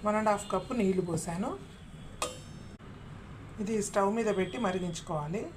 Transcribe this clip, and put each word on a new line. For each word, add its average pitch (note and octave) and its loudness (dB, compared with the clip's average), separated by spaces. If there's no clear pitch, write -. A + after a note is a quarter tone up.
వన్ G#3+ 4
అండ్ A3 6
హాఫ్ G3+ 2
కప్పు F#3 0
నీళ్లు F#3+ 6
పోసాను. F3 0
ఇది A3 2
స్టవ్ G3+ 4
మీద G#3+ 4
పెట్టి F#3 0
మరిగించుకోవాలి. F3 -2